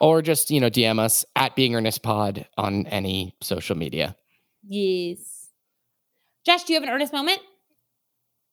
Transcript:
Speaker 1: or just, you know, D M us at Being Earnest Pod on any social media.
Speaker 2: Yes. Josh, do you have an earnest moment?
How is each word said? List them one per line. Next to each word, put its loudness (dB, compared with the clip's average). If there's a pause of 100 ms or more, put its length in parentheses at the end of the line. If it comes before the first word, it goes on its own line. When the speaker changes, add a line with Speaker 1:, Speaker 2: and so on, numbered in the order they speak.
Speaker 1:
or 6
just, 0
you 4
know, 4
D 2
M 2
us 2 (120)
at 0
Being 2
Earnest -2
Pod -2 (100)
on 0
any -4
social -4
media. -4 (500)
Speaker 2:
Yes. -6 (1000)
Josh, 2
do -2
you 2
have -8
an -4
earnest -2
moment? -2 (1120)